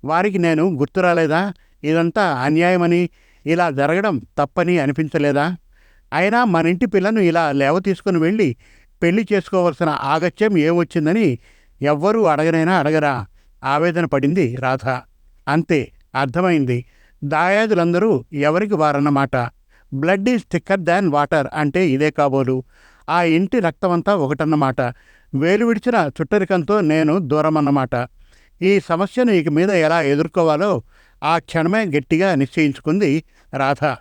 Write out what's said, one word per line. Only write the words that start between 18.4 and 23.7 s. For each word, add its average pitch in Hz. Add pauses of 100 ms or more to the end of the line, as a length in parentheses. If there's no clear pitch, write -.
వారన్నమాట. 143 (580)
"Blood 170
is 240
thicker 180
than 180
water" 147
అంటే 151
ఇదే 143
కాబోలు. 131 (440)
ఆ 170
ఇంటి 175
రక్తమంతా 180